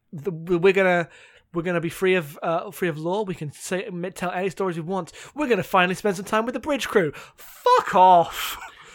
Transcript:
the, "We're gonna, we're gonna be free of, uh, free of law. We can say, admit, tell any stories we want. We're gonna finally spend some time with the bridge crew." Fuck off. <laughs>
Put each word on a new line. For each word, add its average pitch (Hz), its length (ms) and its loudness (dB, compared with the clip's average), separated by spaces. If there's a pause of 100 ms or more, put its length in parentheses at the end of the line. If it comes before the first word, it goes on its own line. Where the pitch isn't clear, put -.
(120)
the, 175 200 -8
"We're 170 420 2
gonna, 180 340 2 (460)
we're 170 100 -2
gonna 175 180 -2
be 165 80 -4
free 185 260 0
of, 151 260 -4
uh, 180 300 -2
free 180 160 -4
of 151 100 -4
law. 175 260 -4
We 185 120 -6
can 147 160 -8
say, - 340 -6
admit, 180 300 -8
tell 180 160 -6
any 185 180 -4
stories 185 280 -4
we 170 60 -6
want. 175 280 -6 (240)
We're 294 120 -2
gonna 208 160 2
finally 180 320 2
spend 202 200 -2
some 196 100 -10
time 220 200 -2
with 247 80 -4
the 262 60 -6
bridge 277 280 -4
crew." 170 240 2 (240)
Fuck - 600 0
off. 185 680 6
<laughs> - 60 -16 (260)